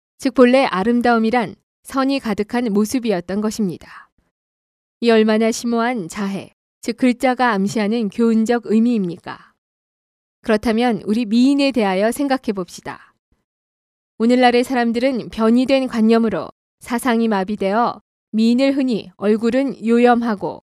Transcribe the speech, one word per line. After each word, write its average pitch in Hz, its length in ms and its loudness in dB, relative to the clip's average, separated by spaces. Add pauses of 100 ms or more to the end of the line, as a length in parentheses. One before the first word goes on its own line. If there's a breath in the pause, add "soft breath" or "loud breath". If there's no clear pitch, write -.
(180)
즉 262 160 -4
본래 254 320 4
아름다움이란 226 880 0 (280)
선이 269 360 -2
가득한 214 540 -4
모습이었던 208 680 -2
것입니다. 208 680 -6 (920)
이 233 100 2
얼마나 220 400 4
심오한 233 560 -4
자해, 196 460 -8 (280)
즉 240 160 -8
글자가 247 560 0
암시하는 208 560 -2
교훈적 226 560 0
의미입니까? 208 880 -2 (880)
그렇다면 226 640 0
우리 220 200 -2
미인에 269 460 2
대하여 208 400 0
생각해 262 420 -4
봅시다. - 600 -12 (1040)
오늘날의 240 460 2
사람들은 240 680 -2
변이된 247 580 2
관념으로 220 600 0 (300)
사상이 226 480 -2
마비되어 202 760 -2 (300)
미인을 240 460 2
흔히 254 400 -4
얼굴은 226 680 0
요염하고 233 880 2